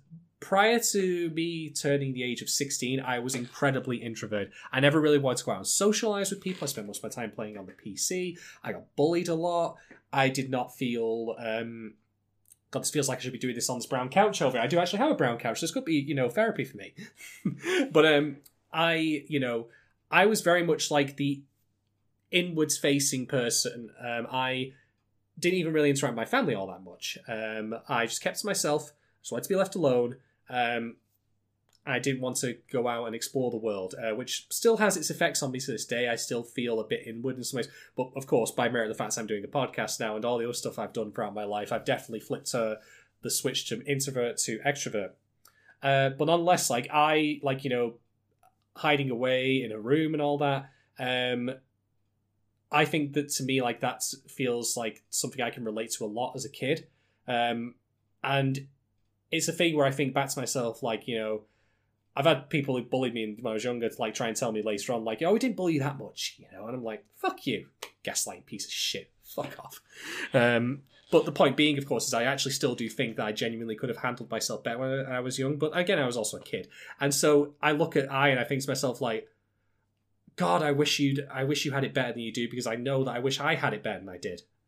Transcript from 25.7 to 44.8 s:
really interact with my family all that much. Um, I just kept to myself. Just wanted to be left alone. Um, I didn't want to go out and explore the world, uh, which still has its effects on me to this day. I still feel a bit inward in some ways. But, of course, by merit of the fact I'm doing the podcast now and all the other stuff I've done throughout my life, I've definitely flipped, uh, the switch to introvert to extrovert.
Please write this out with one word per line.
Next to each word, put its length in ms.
really 180
interact 220
with 120
my 120
family 180
all 140
that 140
much. 440
Um, 480
I 180
just 160
kept 180
to 60
myself. 460
Just 120
wanted 120
to 40
be 80
left 180
alone. 420
Um, 460
I 120
didn't 240
want 160
to 180
go 180
out 180
and 80
explore 360
the 60
world, 380
uh, 200
which 360
still 280
has 180
its 140
effects 320
on 80
me 100
to 100
this 160
day. 220
I 80
still 260
feel 380
a 40
bit 220
inward 300
in 80
some 140
ways. 100
But, 200
of 100
course, 240
by 180
merit 220
of 60
the 60
fact 160
I'm 80
doing 160
the 60
podcast 520
now 160
and 80
all 140
the 60
other 100
stuff 240
I've 140
done 200
throughout 220
my 100
life, 280
I've 120
definitely 360
flipped, 340
uh, 220
the 80
switch 380
to 140
introvert 600
to 140
extrovert. 540